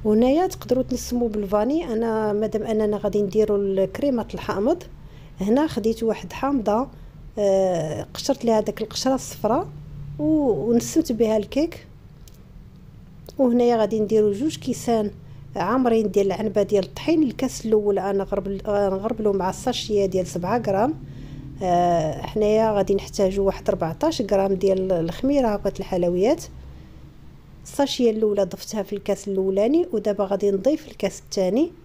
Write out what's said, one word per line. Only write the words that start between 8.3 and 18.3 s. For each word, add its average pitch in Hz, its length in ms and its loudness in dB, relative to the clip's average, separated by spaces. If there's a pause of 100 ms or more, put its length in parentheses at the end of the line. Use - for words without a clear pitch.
ليها 220 140 4
داك 214 220 -4
القشره 262 340 -2
الصفراء 254 520 -2 (520)
و-، 294 40 -2 (260)
ونسمت 233 600 2
بها 220 260 2
الكيك. 277 500 -2 (1500)
وهنايا 240 400 4
غادي 214 220 2
نديروا 214 340 4
جوج 285 240 -2
كيسان 226 540 0 (440)
عامرين 226 560 2
ديال 196 140 4
العنبه 202 380 0
ديال 202 200 2
الطحين. 320 400 2
الكاس 254 420 -2
الاول 208 340 2
انا 196 240 0
غربل-، 196 440 -4